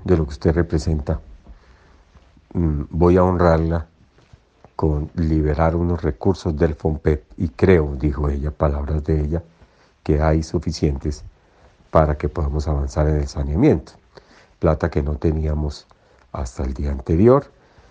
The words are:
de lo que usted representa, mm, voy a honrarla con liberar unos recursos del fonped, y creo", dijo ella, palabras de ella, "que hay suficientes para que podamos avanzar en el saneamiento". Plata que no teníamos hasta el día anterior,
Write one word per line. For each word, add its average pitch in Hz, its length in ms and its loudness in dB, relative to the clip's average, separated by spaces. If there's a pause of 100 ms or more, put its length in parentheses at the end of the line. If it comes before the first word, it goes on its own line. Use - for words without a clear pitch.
de 90 120 2
lo 80 80 2
que 73 60 -8
usted 85 240 0
representa, 82 640 -2 (1300)
mm, 78 380 -2
voy 87 260 4
a 90 80 6
honrarla 82 640 2 (920)
con 76 380 0
liberar 78 600 0
unos 87 280 -2
recursos 85 540 -2
del 80 180 0
fonped, 78 460 -2 (180)
y 80 100 -2
creo", 78 480 2
dijo 71 320 -2
ella, 71 220 -4
palabras 76 540 -2
de 78 180 0
ella, 78 200 -4 (600)
"que 73 180 0
hay 78 220 2
suficientes 78 800 -4 (640)
para 76 260 4
que - 120 -4
podamos 73 400 -4
avanzar 73 400 -2
en 76 80 0
el 71 120 -2
saneamiento". 85 640 0 (640)
Plata 82 320 0
que 76 120 -2
no 73 140 -4
teníamos 78 720 -2 (460)
hasta - 300 -8
el 65 120 -6
día 71 160 -6
anterior, 92 600 2 (400)